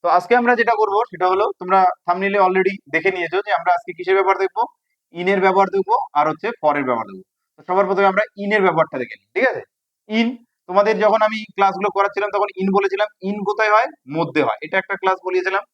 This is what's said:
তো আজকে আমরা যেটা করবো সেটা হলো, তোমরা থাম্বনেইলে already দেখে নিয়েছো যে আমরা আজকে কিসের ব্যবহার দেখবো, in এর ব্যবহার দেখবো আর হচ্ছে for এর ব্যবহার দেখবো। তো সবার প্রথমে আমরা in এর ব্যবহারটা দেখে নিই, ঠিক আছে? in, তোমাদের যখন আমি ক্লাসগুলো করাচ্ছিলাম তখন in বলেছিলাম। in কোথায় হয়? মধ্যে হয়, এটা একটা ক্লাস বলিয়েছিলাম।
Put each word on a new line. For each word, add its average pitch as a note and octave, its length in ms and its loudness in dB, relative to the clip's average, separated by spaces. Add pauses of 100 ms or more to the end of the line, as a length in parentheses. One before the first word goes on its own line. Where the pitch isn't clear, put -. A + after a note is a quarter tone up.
তো F3 40 0
আজকে F3+ 280 2
আমরা A#3+ 200 4
যেটা A3+ 200 2
করবো G#3 220 0 (120)
সেটা F3+ 180 -4
হলো, F#3+ 160 2 (140)
তোমরা F#3+ 220 2 (260)
থাম্বনেইলে G3 320 0
already F#3+ 360 2 (180)
দেখে F#3+ 180 0
নিয়েছো F3+ 360 -4
যে G#3 60 -2
আমরা E3+ 200 0
আজকে F3 200 -2
কিসের F3+ 220 -2
ব্যবহার F#3+ 240 2
দেখবো, F#3+ 240 -2 (520)
in F3 140 -6
এর G3 120 2
ব্যবহার F#3+ 280 2
দেখবো F#3+ 260 -2 (180)
আর D3 160 0
হচ্ছে D#3 200 -6
for D3+ 280 -2
এর C#3+ 80 -4
ব্যবহার A2+ 220 -4
দেখবো। F#2+ 180 -20 (320)
তো - 100 -20
সবার F#3 200 0
প্রথমে G3 200 2
আমরা G3 180 2 (160)
in G3+ 140 -6
এর G#3 80 2
ব্যবহারটা D#3+ 360 0
দেখে A#2+ 180 -10
নিই, - 180 -20
ঠিক A3+ 140 0
আছে? D3 140 -6 (460)
in, A3+ 200 0 (380)
তোমাদের G3+ 320 2
যখন G#3+ 240 4
আমি A3 220 0
ক্লাসগুলো F#3+ 460 0
করাচ্ছিলাম G#3 440 -2
তখন G3+ 140 0 (140)
in G3 120 0
বলেছিলাম। G3 340 0 (180)
in G3+ 180 -4
কোথায় G#3 280 0
হয়? A#3 160 4 (200)
মধ্যে D3+ 340 -2
হয়, A#2 200 -2
এটা D#3+ 160 -4
একটা F#3+ 180 -6
ক্লাস F#3 300 0
বলিয়েছিলাম। F#3 360 -2 (120)